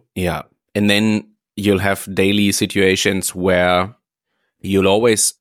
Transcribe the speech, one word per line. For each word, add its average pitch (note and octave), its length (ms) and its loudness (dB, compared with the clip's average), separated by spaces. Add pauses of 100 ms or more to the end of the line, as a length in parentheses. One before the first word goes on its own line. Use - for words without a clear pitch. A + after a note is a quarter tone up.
(160)
Yeah. E2+ 260 -4 (340)
And G2+ 140 2
then G#2+ 420 0 (240)
you'll G2+ 240 0
have G2 340 -4
daily G2+ 380 0
situations F#2+ 840 -2
where F2+ 600 0 (640)
you'll F#2+ 280 0
always G#2+ 540 2